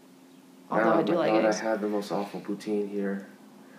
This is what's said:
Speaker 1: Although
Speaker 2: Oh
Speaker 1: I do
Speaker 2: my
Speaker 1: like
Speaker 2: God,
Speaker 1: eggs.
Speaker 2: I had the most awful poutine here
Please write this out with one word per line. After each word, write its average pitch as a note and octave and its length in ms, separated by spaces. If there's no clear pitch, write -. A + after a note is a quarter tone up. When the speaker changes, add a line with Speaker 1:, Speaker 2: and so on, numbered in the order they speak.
Speaker 1:
Although A2 220
Speaker 2:
Oh F3 80
Speaker 1:
I - 20
do - 120
Speaker 2:
my E3+ 40
Speaker 1:
like D3+ 140
Speaker 2:
God, G#2+ 140
Speaker 1:
eggs. G#2+ 140
Speaker 2:
I A2+ 40
had A2 160
the G#2 80
most G#2 240
awful F#2+ 280
poutine G#2 480
here G2 380